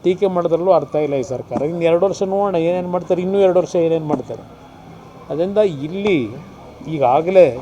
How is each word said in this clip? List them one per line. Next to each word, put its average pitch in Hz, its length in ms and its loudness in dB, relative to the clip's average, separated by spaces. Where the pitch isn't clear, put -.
ಟೀಕೆ 185 220 0
ಮಾಡೋದ್ರಲ್ಲೂ 175 460 0
ಅರ್ಥ 147 220 0
ಇಲ್ಲ 147 200 0
ಈ 131 80 -2
ಸರ್ಕಾರ. 120 400 -6
ಇನ್ನು 170 200 -4
ಎರಡು 170 240 2
ವರ್ಷ 190 160 -2
ನೋಡೋಣ 196 320 -2
ಏನೇನು 175 340 0
ಮಾಡ್ತಾರೆ, 175 340 -2
ಇನ್ನೂ 190 160 -2
ಎರಡು 185 200 4
ವರ್ಷ 170 180 -2
ಏನೇನು 165 280 2
ಮಾಡ್ತಾರೆ. 131 380 -4
ಅದರಿಂದ 185 300 -2
ಇಲ್ಲಿ 170 680 0
ಈಗಾಗಲೇ 156 720 4